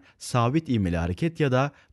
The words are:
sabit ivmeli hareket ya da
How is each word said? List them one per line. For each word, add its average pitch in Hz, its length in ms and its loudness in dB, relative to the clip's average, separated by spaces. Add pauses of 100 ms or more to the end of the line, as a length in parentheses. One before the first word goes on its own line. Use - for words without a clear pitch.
(180)
sabit 127 520 0
ivmeli 95 280 2
hareket 90 420 -2
ya 143 120 2
da 131 200 0 (220)